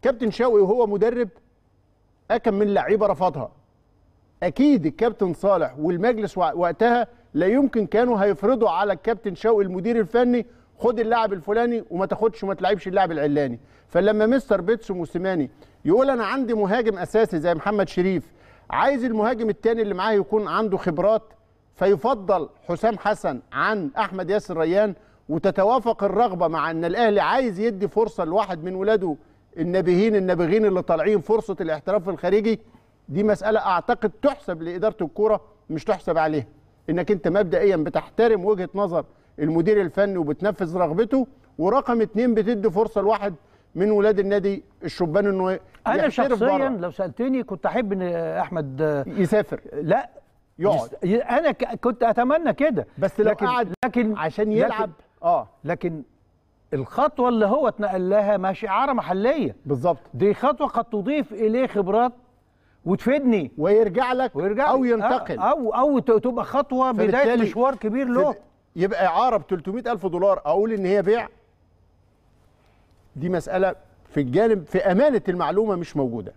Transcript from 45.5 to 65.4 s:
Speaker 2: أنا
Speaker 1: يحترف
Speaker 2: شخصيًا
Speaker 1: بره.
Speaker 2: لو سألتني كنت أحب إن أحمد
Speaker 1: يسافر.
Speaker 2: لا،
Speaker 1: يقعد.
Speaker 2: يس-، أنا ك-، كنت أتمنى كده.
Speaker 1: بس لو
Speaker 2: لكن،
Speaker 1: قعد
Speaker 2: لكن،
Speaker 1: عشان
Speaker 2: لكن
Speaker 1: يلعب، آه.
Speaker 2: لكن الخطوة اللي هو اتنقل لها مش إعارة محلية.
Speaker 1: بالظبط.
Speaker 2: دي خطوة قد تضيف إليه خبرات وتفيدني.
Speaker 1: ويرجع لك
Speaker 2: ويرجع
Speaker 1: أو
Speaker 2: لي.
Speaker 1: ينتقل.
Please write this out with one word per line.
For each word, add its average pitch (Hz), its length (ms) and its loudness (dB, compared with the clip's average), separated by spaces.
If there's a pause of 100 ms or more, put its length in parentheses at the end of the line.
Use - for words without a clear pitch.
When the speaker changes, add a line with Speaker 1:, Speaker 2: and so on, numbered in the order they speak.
Speaker 2:
أنا 233 80 2 (100)
Speaker 1:
يحترف 262 80 0
Speaker 2:
شخصيًا 247 440 2
Speaker 1:
بره. 277 120 0
Speaker 2:
لو 175 220 -6
سألتني 233 520 -4
كنت - 220 -8
أحب 202 280 -2
إن 190 80 -2 (380)
أحمد 151 680 -2
Speaker 1:
يسافر. 196 540 0 (120)
Speaker 2:
لا، 175 360 -2 (500)
Speaker 1:
يقعد. 156 300 0 (140)
Speaker 2:
يس-، 208 180 2
أنا 285 300 0
ك-، 233 240 -6
كنت 247 280 -2
أتمنى 247 500 2
كده. 240 340 0 (100)
Speaker 1:
بس 190 220 -2
لو 214 120 4
Speaker 2:
لكن، 214 160 -2
Speaker 1:
قعد 240 260 0 (120)
Speaker 2:
لكن، 220 320 0
Speaker 1:
عشان 160 260 -2
Speaker 2:
لكن 214 140 0
Speaker 1:
يلعب، 220 320 0 (340)
آه. 160 240 0 (160)
Speaker 2:
لكن 165 400 -6 (720)
الخطوة 240 560 0
اللي 226 160 2
هو 254 220 2
اتنقل 190 420 -2
لها 202 280 2
مش 190 280 -4
إعارة 226 280 0
محلية. 196 640 -2 (100)
Speaker 1:
بالظبط. 143 340 0 (140)
Speaker 2:
دي 185 200 2
خطوة 277 340 0
قد 226 180 -4
تضيف 220 480 -4
إليه 226 340 0
خبرات 208 440 0 (760)
وتفيدني. 220 720 0
Speaker 1:
ويرجع 214 560 2
لك 254 220 -2
Speaker 2:
ويرجع 202 340 0
Speaker 1:
أو 262 140 2
Speaker 2:
لي. 247 80 0
Speaker 1:
ينتقل. 220 480 -2